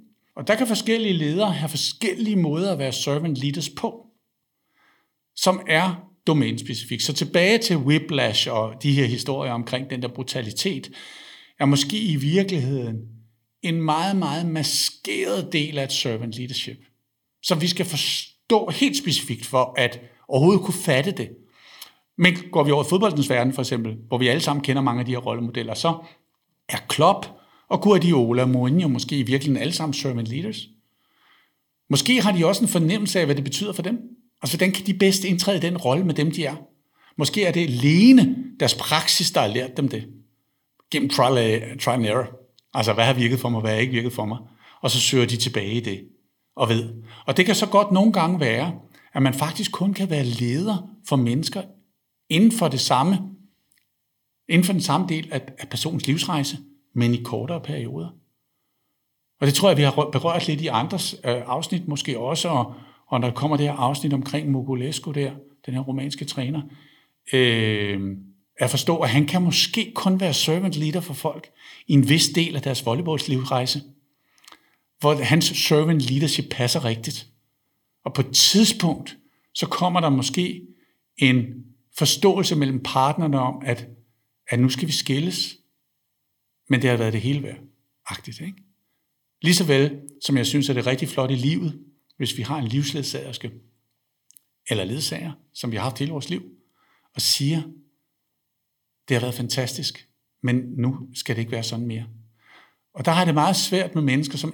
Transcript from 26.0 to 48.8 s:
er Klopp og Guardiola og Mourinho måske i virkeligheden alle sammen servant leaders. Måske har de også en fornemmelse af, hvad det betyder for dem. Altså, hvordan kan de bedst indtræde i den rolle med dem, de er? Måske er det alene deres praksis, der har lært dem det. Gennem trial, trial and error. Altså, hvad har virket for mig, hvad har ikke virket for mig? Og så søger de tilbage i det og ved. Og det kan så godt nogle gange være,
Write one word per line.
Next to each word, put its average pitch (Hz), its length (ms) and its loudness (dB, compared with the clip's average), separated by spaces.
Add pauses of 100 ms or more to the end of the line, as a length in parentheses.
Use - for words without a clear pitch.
er - 80 -4 (100)
Klopp 190 400 2 (400)
og 180 140 -2
Guardiola 160 600 6
og 127 80 2
Mourinho 131 380 2
måske 139 320 -2
i 135 40 2
virkeligheden 135 380 0
alle 156 120 -4
sammen 156 200 -4
servant 120 340 -4
leaders. 170 420 -8 (1200)
Måske 226 320 2
har 202 100 4
de 170 140 2
også 196 180 2
en - 40 4
fornemmelse 190 520 0
af, 160 60 2
hvad 143 100 2
det 139 80 -2
betyder 190 300 -6
for - 80 -8
dem. 214 180 -2 (420)
Altså, - 160 -4
hvordan 190 160 2
kan - 120 -8
de 196 80 0
bedst 196 300 4
indtræde 196 340 0
i 143 40 -4
den 175 160 0
rolle 147 280 2
med 160 80 2
dem, 151 180 0
de 156 140 -4
er? 139 100 -6 (600)
Måske 185 280 0
er 170 60 4
det 165 100 2
alene 160 760 8 (220)
deres - 160 2
praksis, - 560 0
der 160 100 2
har 107 60 2
lært 123 300 -4
dem 143 100 2
det. 110 200 -6 (840)
Gennem 139 180 0
trial, 120 720 2
trial 127 200 0
and 113 60 0
error. 113 340 -2 (340)
Altså, 107 200 2
hvad 113 120 4
har 131 80 4
virket 123 260 2
for 123 100 -2
mig, 110 120 -2
hvad 110 100 0
har 110 80 0
ikke 127 140 0
virket 117 200 -2
for 113 120 -6
mig? 113 120 -6 (440)
Og 123 100 -2
så 123 80 2
søger 123 260 2
de 117 120 -2
tilbage 107 360 -4
i 120 60 0
det 104 280 -8 (480)
og 127 140 0
ved. 117 200 0 (360)
Og 135 120 -2
det 185 80 4
kan 208 100 2
så 202 120 0
godt 202 240 4
nogle 196 220 6
gange 175 260 2
være, 131 400 0 (340)